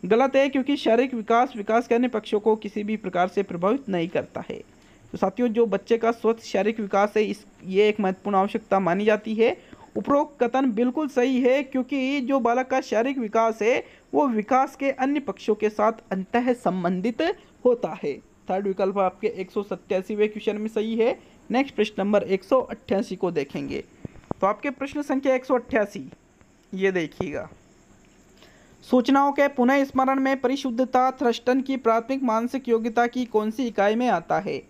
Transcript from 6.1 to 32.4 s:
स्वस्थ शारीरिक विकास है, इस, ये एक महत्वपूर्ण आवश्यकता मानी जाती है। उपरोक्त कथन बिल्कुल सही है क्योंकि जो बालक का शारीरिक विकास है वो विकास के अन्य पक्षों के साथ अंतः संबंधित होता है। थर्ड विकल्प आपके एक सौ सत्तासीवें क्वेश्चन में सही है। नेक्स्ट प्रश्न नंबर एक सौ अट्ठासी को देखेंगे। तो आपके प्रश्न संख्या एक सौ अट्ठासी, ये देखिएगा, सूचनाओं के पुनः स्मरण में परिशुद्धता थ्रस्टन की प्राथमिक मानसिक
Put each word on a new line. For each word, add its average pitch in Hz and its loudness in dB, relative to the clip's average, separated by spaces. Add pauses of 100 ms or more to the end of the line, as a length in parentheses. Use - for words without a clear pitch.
स्वस्थ 226 -2
शारीरिक 208 -2
विकास 208 0
है, 214 2
इस, 202 -6 (180)
ये 190 4
एक 214 0
महत्वपूर्ण 196 -2
आवश्यकता 196 0
मानी 185 0
जाती 214 0
है। 226 2 (400)
उपरोक्त 285 0
कथन 254 0
बिल्कुल 247 0
सही 247 0
है 262 4
क्योंकि 269 -2
जो 269 0
बालक 240 0
का 262 0
शारीरिक 262 -2
विकास 226 0
है 240 0 (300)
वो 277 4
विकास 247 0
के 277 -2
अन्य 277 -2
पक्षों 214 -4
के 214 -2
साथ 214 0 (180)
अंतः 233 -2
संबंधित 185 -2 (420)
होता 233 0
है। 143 -4 (320)
थर्ड 196 -2
विकल्प 190 0
आपके 190 0
एक 185 -6
सौ 208 -4
सत्तासीवें 202 -2
क्वेश्चन 208 -4
में 214 -4
सही 220 -4
है। 240 2 (320)
नेक्स्ट 269 0
प्रश्न 214 -2
नंबर 202 2
एक 190 -2
सौ 262 4
अट्ठासी 196 -4
को 185 -2
देखेंगे। 139 -6 (560)
तो 190 2
आपके 214 -2
प्रश्न 277 -8
संख्या 277 2
एक 254 -2
सौ 269 2
अट्ठासी, 214 -2 (640)
ये 190 2
देखिएगा, 147 -4 (1300)
सूचनाओं 277 2
के 285 2
पुनः 277 2
स्मरण 269 0
में 269 0
परिशुद्धता 254 0
थ्रस्टन 254 0
की 269 -4
प्राथमिक 233 0
मानसिक 240 -2